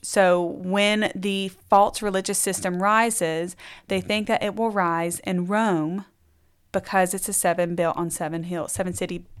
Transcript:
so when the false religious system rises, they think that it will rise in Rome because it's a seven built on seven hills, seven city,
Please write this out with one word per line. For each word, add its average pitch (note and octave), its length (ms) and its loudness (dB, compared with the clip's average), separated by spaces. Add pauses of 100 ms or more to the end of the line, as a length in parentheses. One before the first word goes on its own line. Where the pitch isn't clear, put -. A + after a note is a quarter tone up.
so F3+ 400 4
when G3+ 720 0
the G3 380 -4 (160)
false G3+ 340 6
religious G3+ 360 -2
system F3+ 440 -2
rises, F#3+ 720 2 (320)
they F#3+ 140 0
think G#3 260 -2
that A3+ 160 0
it G3+ 140 -2
will A3+ 140 0
rise F3 500 0
in F3+ 260 -2
Rome F#3+ 600 0 (640)
because F#3 420 0
it's F#3+ 140 -6
a G#3 40 -4
seven F3 440 0
built E3 200 0
on E3+ 140 -2
seven E3 340 -6
hills, E3+ 280 -6
seven F3+ 220 -4
city, F3+ 320 -6 (140)